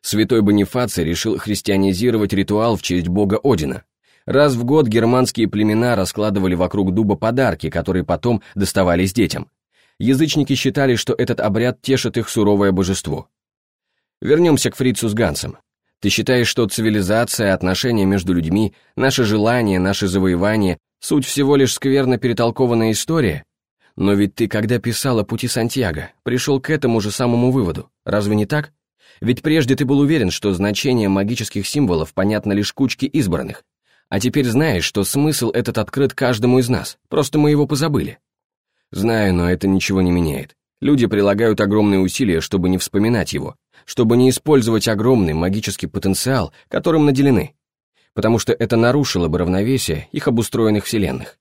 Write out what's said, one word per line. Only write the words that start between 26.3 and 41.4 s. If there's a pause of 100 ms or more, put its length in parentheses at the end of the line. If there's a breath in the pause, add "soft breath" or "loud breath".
к
этому
же
самому
выводу. (160)
Разве
не
так? (480 soft breath)
Ведь
прежде
ты
был
уверен,
что
значение
магических
символов
понятно
лишь
кучке
избранных. (460)
А
теперь
знаешь,
что
смысл
этот
открыт
каждому
из
нас, (100)
просто
мы
его
позабыли. (720)
Знаю,
но
это
ничего
не
меняет. (260)
Люди
прилагают